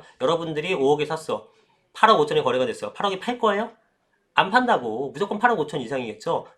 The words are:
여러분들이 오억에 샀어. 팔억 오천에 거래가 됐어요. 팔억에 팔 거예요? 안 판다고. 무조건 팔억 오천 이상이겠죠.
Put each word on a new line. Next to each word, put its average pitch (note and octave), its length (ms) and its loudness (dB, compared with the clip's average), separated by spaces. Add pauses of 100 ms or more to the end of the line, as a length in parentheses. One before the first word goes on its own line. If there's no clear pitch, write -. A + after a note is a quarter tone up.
(200)
여러분들이 D3+ 540 -2
오억에 C#3+ 300 2
샀어. D3 440 -6 (440)
팔억 A3 280 6
오천에 D3 220 2
거래가 B2+ 240 2
됐어요. G#2 280 -8
팔억에 F#3+ 260 -2
팔 B3 180 -4
거예요? G#3+ 320 0 (640)
안 F3 160 2
판다고. G#3+ 640 0
무조건 G3+ 260 -4
팔억 A#3+ 220 2
오천 D3 220 -4
이상이겠죠. B2+ 640 -6 (120)